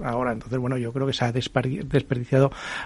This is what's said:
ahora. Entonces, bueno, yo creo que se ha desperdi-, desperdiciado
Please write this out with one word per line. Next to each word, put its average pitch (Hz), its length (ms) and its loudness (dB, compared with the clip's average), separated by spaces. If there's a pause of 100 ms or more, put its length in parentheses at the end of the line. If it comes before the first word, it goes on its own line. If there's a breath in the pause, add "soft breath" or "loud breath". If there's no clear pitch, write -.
ahora. 123 300 -2
Entonces, 113 260 -6
bueno, 127 200 -2
yo 117 140 -4
creo 135 140 0
que 135 60 0
se 123 120 0
ha 120 80 2
desperdi-, 127 520 0
desperdiciado 135 640 4 (340 loud breath)